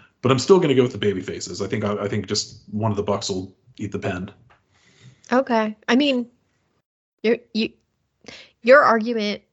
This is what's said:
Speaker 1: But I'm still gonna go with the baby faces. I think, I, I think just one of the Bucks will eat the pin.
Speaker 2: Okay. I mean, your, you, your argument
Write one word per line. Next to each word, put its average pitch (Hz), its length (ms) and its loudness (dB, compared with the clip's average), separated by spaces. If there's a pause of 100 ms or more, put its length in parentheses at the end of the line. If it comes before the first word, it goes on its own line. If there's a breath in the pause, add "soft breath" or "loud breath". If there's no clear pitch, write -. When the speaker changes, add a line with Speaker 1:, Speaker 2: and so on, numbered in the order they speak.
(220 loud breath)
Speaker 1:
But 123 100 4
I'm 131 80 2
still 185 200 6
gonna 151 160 2
go 127 80 6
with 123 100 -2
the 104 40 -8
baby 98 240 -2
faces. 90 400 -10
I 98 60 -6
think, 107 160 -4
I, 104 100 -2 (100)
I 104 40 -2
think 104 200 -4
just - 340 -6 (100)
one 107 200 -2
of 104 60 -4
the 101 60 -2
Bucks 101 260 -4
will 95 240 -8 (240)
eat 104 140 -10
the 101 80 -8
pin. 98 320 -8 (1000 soft breath)
Speaker 2:
Okay. 226 440 0 (120)
I 240 80 2
mean, 254 320 0 (960)
your, 226 140 2 (160)
you, 220 160 -2 (920 loud breath)
your 262 220 8
argument 220 580 0 (120)